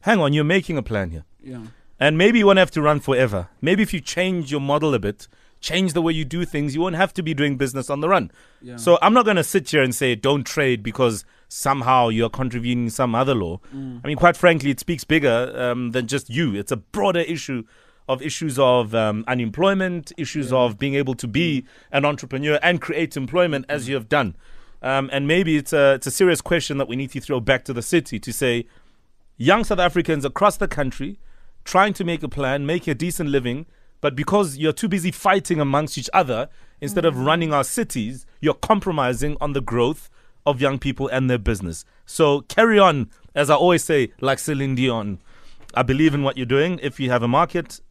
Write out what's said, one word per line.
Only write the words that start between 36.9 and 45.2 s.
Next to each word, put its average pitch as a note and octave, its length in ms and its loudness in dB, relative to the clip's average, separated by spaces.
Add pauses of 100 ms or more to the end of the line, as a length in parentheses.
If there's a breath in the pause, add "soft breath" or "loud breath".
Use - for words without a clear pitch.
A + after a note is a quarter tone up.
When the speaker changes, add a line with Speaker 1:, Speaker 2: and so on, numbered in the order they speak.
Speaker 1:
of D#3 100 2
Speaker 3:
Mm. B2+ 100 -2
Speaker 1:
running D#3+ 280 2
our C#3+ 100 2
cities, C3 600 -4 (160)
you're D3 120 2
compromising D3 880 0
on D3 120 -4
the C#3 80 -2
growth A#2+ 480 -2 (360)
of C#3 160 0
young C#3 180 0
people C3+ 300 -4
and B2+ 200 0
their B2 80 2
business. F#2+ 460 -4 (220)
So C#3+ 360 2
carry A3 380 4
on, D3+ 300 4 (260 soft breath)
as C#3+ 140 0
I D3+ 60 6
always E3+ 280 4
say, C#3 280 0 (100)
like C3+ 180 0
Celine C#3 360 -4
Dion. A2+ 440 -2 (540 soft breath)